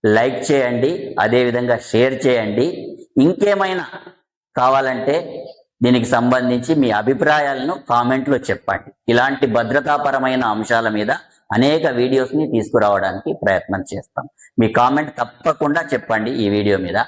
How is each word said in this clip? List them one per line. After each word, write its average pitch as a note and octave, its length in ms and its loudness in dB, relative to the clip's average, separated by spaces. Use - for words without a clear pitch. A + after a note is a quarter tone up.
లైక్ A#2 440 2
చేయండి, C3 420 2
అదేవిధంగా A#2+ 520 2
షేర్ B2+ 260 2
చేయండి. A#2 400 0
ఇంకేమైనా F#3+ 600 0
కావాలంటే C3 600 2
దీనికి B2 320 4
సంబంధించి B2 560 0
మీ B2 60 2
అభిప్రాయాలను C#3 760 0
కామెంట్లో B2+ 460 0
చెప్పండి. - 420 -6
ఇలాంటి C3+ 340 2
భద్రతాపరమైన C3 880 0
అంశాల A2+ 340 0
మీద G#2+ 140 -2
అనేక D3+ 300 2
వీడియోస్ని C3 460 0
తీసుకురావడానికి G2+ 760 0
ప్రయత్నం F#2+ 480 -2
చేస్తాం. - 340 -10
మీ A2+ 60 4
కామెంట్ C#3 320 2
తప్పకుండా D3+ 600 -2
చెప్పండి A2+ 380 -2
ఈ - 100 0
వీడియో G2+ 320 0
మీద. F2 220 -4